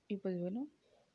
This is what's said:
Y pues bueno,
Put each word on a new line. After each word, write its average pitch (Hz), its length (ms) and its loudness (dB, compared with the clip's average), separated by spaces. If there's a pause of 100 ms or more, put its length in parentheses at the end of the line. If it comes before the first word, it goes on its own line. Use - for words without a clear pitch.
Y 202 100 0
pues 185 200 0
bueno, 196 300 0 (480)